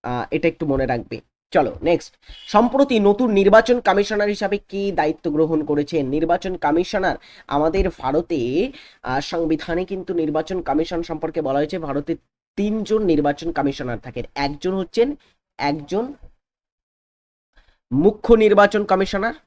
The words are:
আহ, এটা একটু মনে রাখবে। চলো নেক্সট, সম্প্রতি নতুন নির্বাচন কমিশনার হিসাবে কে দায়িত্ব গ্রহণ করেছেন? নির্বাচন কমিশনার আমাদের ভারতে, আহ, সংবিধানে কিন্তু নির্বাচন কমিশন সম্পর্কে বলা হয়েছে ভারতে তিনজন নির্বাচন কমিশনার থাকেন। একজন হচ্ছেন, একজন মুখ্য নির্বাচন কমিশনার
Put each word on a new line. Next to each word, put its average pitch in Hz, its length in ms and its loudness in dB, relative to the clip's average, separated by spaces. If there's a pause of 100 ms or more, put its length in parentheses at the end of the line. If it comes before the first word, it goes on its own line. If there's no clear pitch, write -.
আহ, 123 280 -6
এটা 160 180 0
একটু 160 180 -4
মনে 135 200 0
রাখবে। 123 340 -4 (300)
চলো - 320 2
নেক্সট, 160 320 0 (320)
সম্প্রতি 247 540 4
নতুন 208 300 4
নির্বাচন 220 500 6
কমিশনার 208 480 0
হিসাবে 202 300 -2
কে 196 340 -4
দায়িত্ব 160 380 -2
গ্রহণ 156 340 0
করেছেন? 147 420 -2
নির্বাচন 170 500 -2
কমিশনার 170 600 -2 (300)
আমাদের 165 520 0
ভারতে, 143 760 -2 (300)
আহ, 131 180 -4
সংবিধানে 165 640 -4
কিন্তু 185 300 -8
নির্বাচন 160 480 -2
কমিশন 165 400 -2
সম্পর্কে 160 400 -6
বলা 135 160 -2
হয়েছে 156 200 -2
ভারতে 147 380 -4 (400)
তিনজন 214 460 0
নির্বাচন 156 500 0
কমিশনার 139 460 -4
থাকেন। 120 260 -10 (100)
একজন 143 400 -4
হচ্ছেন, 226 420 -2 (420)
একজন 165 560 -4 (1800)
মুখ্য 202 420 4
নির্বাচন 208 500 6
কমিশনার 190 500 0 (120)